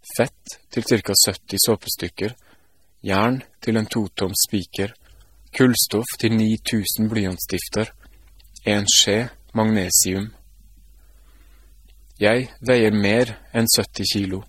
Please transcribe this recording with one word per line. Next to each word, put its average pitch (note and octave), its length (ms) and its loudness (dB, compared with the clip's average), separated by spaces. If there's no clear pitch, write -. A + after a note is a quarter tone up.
fett - 420 -4
til A#2+ 160 -4
cirka G2+ 260 2
sytti - 460 0
såpestykker, - 720 -2
jern A2 340 2
til A2 160 0
en A2 160 -4
totom G2 480 -4
spiker, G2 480 -4
kullstoff A#2+ 640 2
til A2+ 160 0
ni A2 220 2
tusen A2 500 -2
blyantstifter, G2+ 880 -4
en G#2 200 0
skje G#2 200 4
magnesium. G#2 760 0
Jeg A#2 300 2
veier A#2 340 4
mer G#2+ 440 2
enn A#2 180 2
sytti - 320 -2
kilo. G2 340 -4